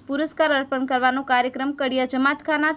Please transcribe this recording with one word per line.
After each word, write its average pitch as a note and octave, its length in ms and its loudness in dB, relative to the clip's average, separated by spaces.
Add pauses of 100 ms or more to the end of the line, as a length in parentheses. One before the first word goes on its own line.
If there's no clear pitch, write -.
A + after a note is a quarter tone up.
પુરસ્કાર D4+ 480 0
અર્પણ C4+ 340 -2
કરવાનો B3+ 400 2
કાર્યક્રમ B3+ 500 0
કડિયા C4 320 0
જમાતખાના D4 640 0